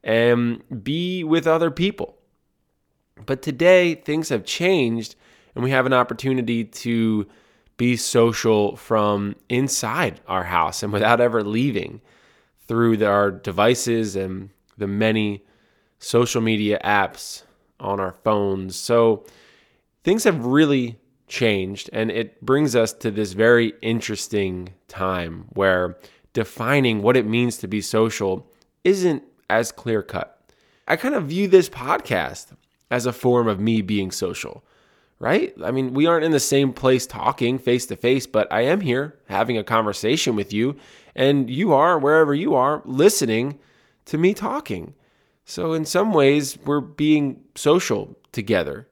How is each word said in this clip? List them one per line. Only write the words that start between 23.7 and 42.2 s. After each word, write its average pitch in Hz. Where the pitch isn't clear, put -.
interesting 101
time 90
where 92
defining 117
what 123
it 113
means 117
to 101
be 101
social 107
isn't 180
as 113
clear-cut. -
I 165
kind 269
of 196
view 185
this 180
podcast 101
as 123
a 123
form 123
of 98
me 110
being 98
social, -
right? 202
I 87
mean, 131
we 147
aren't 165
in 165
the 143
same 139
place 127
talking 127
face-to-face, 123
but -
I 110
am 170
here 143
having 113
a 107
conversation 113
with 101
you, 120
and 135
you 156
are, 156
wherever 147